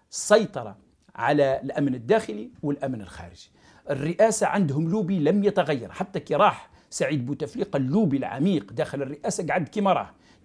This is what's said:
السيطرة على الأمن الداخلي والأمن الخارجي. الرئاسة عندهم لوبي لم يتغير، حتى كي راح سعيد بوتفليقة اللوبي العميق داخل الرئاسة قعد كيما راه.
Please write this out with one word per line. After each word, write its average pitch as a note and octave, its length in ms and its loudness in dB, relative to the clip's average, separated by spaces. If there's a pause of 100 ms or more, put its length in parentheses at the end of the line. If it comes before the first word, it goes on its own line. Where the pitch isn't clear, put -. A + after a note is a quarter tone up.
(120)
السيطرة C#3+ 640 0 (380)
على C3+ 480 2
الأمن C#3 320 -2
الداخلي A#2 540 0 (140)
والأمن C#3 380 -4
الخارجي. F2 500 -18 (380)
الرئاسة E3+ 580 2
عندهم E3 420 0
لوبي F#3+ 300 0
لم F3+ 240 2
يتغير، D3+ 480 0
حتى - 280 -6
كي - 160 -4
راح - 340 2 (200)
سعيد C#3 360 -2
بوتفليقة D3 520 -4
اللوبي C#3 400 2
العميق C3+ 560 0
داخل C#3+ 280 -4
الرئاسة D#3+ 460 -6
قعد C#3+ 200 0
كيما G3 260 2
راه. A#2 160 -2 (360)